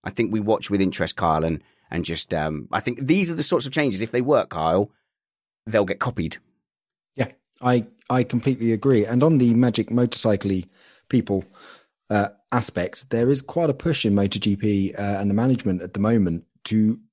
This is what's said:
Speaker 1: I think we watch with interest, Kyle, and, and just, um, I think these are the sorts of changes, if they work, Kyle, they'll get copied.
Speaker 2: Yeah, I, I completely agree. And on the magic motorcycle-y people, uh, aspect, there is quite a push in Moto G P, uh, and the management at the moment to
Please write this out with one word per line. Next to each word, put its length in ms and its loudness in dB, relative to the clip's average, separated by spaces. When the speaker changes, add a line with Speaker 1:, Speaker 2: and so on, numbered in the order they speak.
Speaker 1:
I 60 -6
think 220 -2
we 80 -2
watch 300 0
with 100 2
interest, 360 -2
Kyle, 280 2
and, 180 -2
and 140 -4
just, 300 -6
um, 380 -4
I 80 -2
think 200 -6
these 300 2
are 60 -4
the 60 -4
sorts 240 0
of 60 -8
changes, 300 -2
if 80 -4
they 120 0
work, 280 0
Kyle, 400 0
they'll 180 0
get 160 -6
copied. 380 -4
Speaker 2:
Yeah, 140 -4
I, 260 2
I 140 2
completely 480 0
agree. 320 2
And 180 2
on 160 4
the 160 4
magic 360 2
motorcycle-y 760 0
people, 360 0
uh, 180 2
aspect, 600 -4
there 200 2
is 120 0
quite 280 -2
a 40 0
push 300 -2
in 100 4
Moto 240 2
G 180 0
P, 380 0
uh, 80 -8
and 100 0
the 40 2
management 480 0
at 120 -12
the 60 -4
moment 440 0
to 340 0